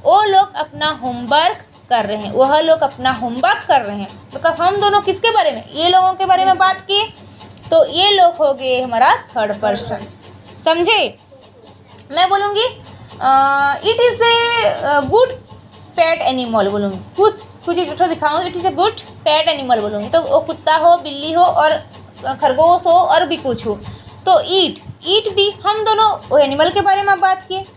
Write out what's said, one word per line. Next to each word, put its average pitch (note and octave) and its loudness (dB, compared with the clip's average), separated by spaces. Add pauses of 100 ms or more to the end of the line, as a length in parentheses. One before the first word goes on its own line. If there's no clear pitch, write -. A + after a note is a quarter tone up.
वो F#4+ 4
लोग G4 2
अपना D4+ -6 (140)
homework B3+ -2 (260)
कर A3+ 0
रहे G#3 -6
हैं, G#3 -10
वह C4+ 2
लोग D#4+ 2
अपना C4 -2
homework B3+ -2
कर C#4 4
रहे G#3 -8
हैं। - -14
मतलब E4 -2
हम G4 0
दोनों G4+ 2
किसके G4+ 0
बारे E4+ 2
में? A3+ -12
ये D#4+ -2
लोगों F#4 4
के F#4+ -4
बारे F#4 2
में F#4 2
बात F#4 0
किए, G4+ 0 (680)
तो E4 6
ये F#4 2
लोग F4 4
हो D4 0
गए B3+ -2
हमारा B3+ 2 (160)
third G#3 -4
person, - -4 (580)
समझे? E4+ 0 (920)
मैं F4 0
बोलूँगी, G4+ 0 (540)
अ, C4+ 0 (520)
it A4+ 0
is A#4+ 2
a, A#4 4 (300)
अ, C#4+ 0
good A#4+ 2 (600)
pet E4 0
animal A3+ -2
बोलूँगी, G3+ -4 (180)
कुछ, G#4+ 0 (220)
कुछ E4+ -4
एक D#4 -6
ठो F4+ 0
दिखाऊँ, E4 -2
it F4+ -8
is E4+ -4
a F#4+ -2
good G4+ -2 (240)
pet D#4 2
animal B3+ -2
बोलूँगी, G#3 -6
तो E4 2
वो - 0
कुत्ता D#4 -2
हो, E4+ 4
बिल्ली D4+ -8
हो F4 2
और D#4 2 (640)
खरगोश D#4+ 2
हो E4+ 4
और E4+ 2
भी D#4+ -4
कुछ A#3+ -6
हो, G#3 -4 (520)
तो F#4 4 (140)
ईट, F4+ 0 (240)
ईट G#4+ 0
भी G4+ 2 (160)
हम G#4+ -2
दोनों A4 2 (200)
वो C4+ 2
animal C#4+ 2
के G4 -2
बारे G4 0
में G4 0
बात F#4+ 0
किए। F#4+ -8 (120)